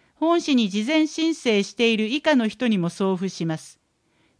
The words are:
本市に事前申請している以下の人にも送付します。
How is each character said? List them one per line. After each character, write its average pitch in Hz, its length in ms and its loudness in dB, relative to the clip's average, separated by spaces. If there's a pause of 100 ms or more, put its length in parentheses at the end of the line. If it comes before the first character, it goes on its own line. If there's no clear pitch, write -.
(140)
本 339 260 2
市 311 140 0
に 233 140 4
事 208 160 -2
前 311 220 2
申 320 280 -2
請 214 280 0
し - 120 -12
て 233 180 2
い 220 40 2
る 220 100 0
以 277 160 -4
下 302 140 4
の 226 100 2
人 240 220 -2
に 214 100 2
も 170 120 -2
送 190 260 -2
付 185 120 -4
し 180 160 -8
ま 160 140 -4
す。 - 220 -20 (600)